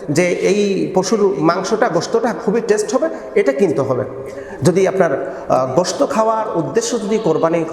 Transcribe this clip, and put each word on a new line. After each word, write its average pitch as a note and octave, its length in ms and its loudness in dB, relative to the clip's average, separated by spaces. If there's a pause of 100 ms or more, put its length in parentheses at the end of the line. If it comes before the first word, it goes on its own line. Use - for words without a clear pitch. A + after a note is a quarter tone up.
(120)
যে E3+ 180 2
এই F#3 680 0
পশুর F#3+ 440 2
মাংসটা, F#3+ 500 0
গোশতটা A3 460 0 (100)
খুবই G#3+ 160 0
টেস্ট G#3+ 340 0
হবে, D4 140 0 (260)
এটা G3+ 180 4
কিনতে D3+ 280 2
হবে। B2+ 240 -2 (580)
যদি F3+ 260 4
আপনার, E3+ 460 0 (140)
আহ, C3 260 2
গোশত F3+ 360 0
খাওয়ার A3 480 0
উদ্দেশ্য A3+ 420 -2
যদি G3+ 180 0
কোরবানি E3 540 0